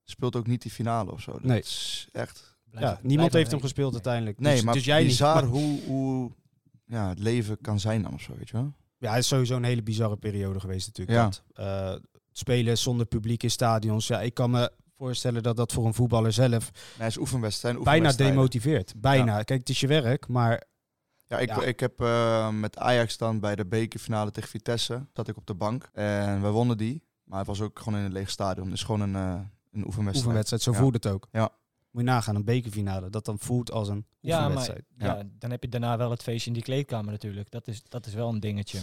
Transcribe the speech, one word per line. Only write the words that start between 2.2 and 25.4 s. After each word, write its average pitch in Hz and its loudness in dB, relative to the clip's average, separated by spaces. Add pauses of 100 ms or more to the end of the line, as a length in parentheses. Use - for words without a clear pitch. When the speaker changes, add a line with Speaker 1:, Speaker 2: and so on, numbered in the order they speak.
Speaker 3:
Blijf 117 -4
Speaker 2:
Ja, 117 2
Speaker 3:
het, - -6
Speaker 2:
niemand 147 4
Speaker 3:
blijf - 2
Speaker 2:
heeft 165 6
Speaker 3:
het - -4
Speaker 2:
hem 147 -2
gespeeld 135 -2
Speaker 3:
nee. 120 -6
Speaker 2:
uiteindelijk. 113 -2
Speaker 1:
Nee, 143 4
Speaker 2:
Dus, 117 4
Speaker 1:
maar 117 4
Speaker 2:
dus 131 2
jij 147 6
niet. - 6
Speaker 1:
bizar 139 6
Speaker 2:
Maar 156 6
Speaker 1:
hoe, 143 0
hoe, 131 -2 (540)
ja, 107 -4
het 90 -4
leven 110 0
kan 104 0
zijn 107 0
dan - -6
of - -8
zo, - -14
weet - -14
je 110 -6
wel. 139 -2 (240)
Speaker 2:
Ja, 110 -4
het 117 4
is 123 2
sowieso 127 2
een 123 0
hele 120 0
bizarre 107 0
periode 98 -2
geweest 92 -4
natuurlijk. 101 0
Speaker 1:
Ja. 117 8
Speaker 2:
Dat, 98 -2 (100)
eh, 98 -6 (300)
spelen 120 0
zonder 120 0
publiek 117 -2
in 117 0
stadions. 110 2
Ja, 107 0
ik 113 -2
kan 123 2
me 123 2 (260)
voorstellen 123 -2
dat 117 0
dat 117 0
voor 113 2
een 113 2
voetballer 113 4
zelf 123 6
Speaker 1:
Nee, 117 2 (360)
het 113 -2
is 110 -4
oefenwedstrijd, 120 -2
zijn 120 -4
Speaker 2:
bijna 156 6
Speaker 1:
oefenwedstrijden. 135 4
Speaker 2:
demotiveert. 131 2
Bijna. 123 4
Speaker 1:
Ja. 107 0
Speaker 2:
Kijk, 131 0
het 123 -6
is 131 0
je 139 2
werk, 135 2
maar 117 2 (640)
Speaker 1:
Ja, - -4
ik, 123 0
Speaker 2:
ja. 107 -2
Speaker 1:
ik 127 0
heb, 127 -2
eh, 117 4
met 107 -4
Ajax 120 2
dan 110 -2
bij 101 -2
de 104 -2
bekerfinale 110 -2
tegen - -10
Vitesse, 120 -4
zat 113 -6
ik 107 -8
op 110 -18